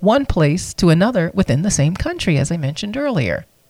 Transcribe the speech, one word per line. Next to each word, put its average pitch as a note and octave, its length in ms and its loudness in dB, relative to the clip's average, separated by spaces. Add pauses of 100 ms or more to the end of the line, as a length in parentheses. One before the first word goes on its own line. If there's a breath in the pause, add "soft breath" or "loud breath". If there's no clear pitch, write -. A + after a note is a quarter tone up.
one B3 260 2
place D#3 480 0
to F3 140 2
another F3 440 2
within D#3 300 0
the G3+ 80 0
same D3+ 240 2
country, D4 420 -2
as C#3+ 140 -2
I E3+ 60 -2
mentioned D#3+ 400 -6
earlier. G3 500 -2 (240)